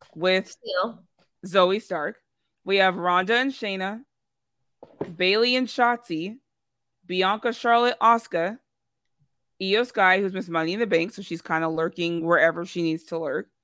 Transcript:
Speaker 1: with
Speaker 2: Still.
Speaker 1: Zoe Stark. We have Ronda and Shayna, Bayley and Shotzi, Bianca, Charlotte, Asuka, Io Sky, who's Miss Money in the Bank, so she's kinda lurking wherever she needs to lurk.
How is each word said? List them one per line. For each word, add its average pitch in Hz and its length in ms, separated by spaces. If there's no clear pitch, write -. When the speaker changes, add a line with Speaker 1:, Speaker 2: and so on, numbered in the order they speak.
Speaker 1:
with 185 360
Speaker 2:
Still. 466 540
Speaker 1:
Zoe 190 320
Stark. 160 380
We 196 140
have 190 180
Ronda 180 400
and 262 160
Shayna, 202 520
Bayley 214 420
and 254 120
Shotzi, 233 680
Bianca, 190 480
Charlotte, 240 480
Asuka, 220 580
Io 202 220
Sky, 190 360
who's 190 120
Miss 185 160
Money 165 240
in 214 80
the 233 60
Bank, 170 260
so - 100
she's 165 200
kinda 160 260
lurking 165 560
wherever 165 400
she 175 180
needs 160 220
to 165 140
lurk. 156 300